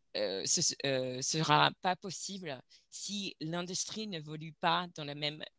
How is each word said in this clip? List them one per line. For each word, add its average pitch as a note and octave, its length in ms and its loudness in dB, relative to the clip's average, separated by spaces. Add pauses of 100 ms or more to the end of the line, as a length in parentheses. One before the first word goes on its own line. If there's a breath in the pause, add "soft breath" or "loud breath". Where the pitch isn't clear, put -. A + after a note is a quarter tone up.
(160)
euh, F#2+ 320 0
ce, - 260 2 (140)
euh, C3 340 0
sera D3+ 480 6 (140)
pas F#3 120 2
possible F3+ 640 -8 (300 soft breath)
si G3 520 -6
l'industrie F3 680 -4
n'évolue D#3 460 -8
pas F3 420 2
dans D3+ 100 -8
la C#3+ 80 -4
même D3 300 -4 (160)